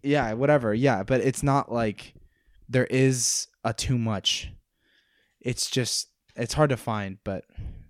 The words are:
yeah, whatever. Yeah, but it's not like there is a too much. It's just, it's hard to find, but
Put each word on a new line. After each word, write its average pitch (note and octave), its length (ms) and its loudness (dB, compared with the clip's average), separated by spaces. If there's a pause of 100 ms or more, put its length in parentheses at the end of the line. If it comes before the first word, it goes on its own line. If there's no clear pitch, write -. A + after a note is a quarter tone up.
yeah, C#3 300 0
whatever. B2+ 380 4
Yeah, A#2 300 2
but B2+ 200 2
it's B2+ 200 0
not C#3 300 2
like A2+ 420 -4 (540)
there B2 180 2
is C3 640 2 (160)
a A2+ 100 -2
too - 240 -2
much. A2 540 -2 (880)
It's - 280 -4
just, - 420 -4 (260)
it's A#2 180 -4
hard D3+ 160 4
to B2+ 60 0
find, G2+ 480 -6
but G2 200 -6 (460)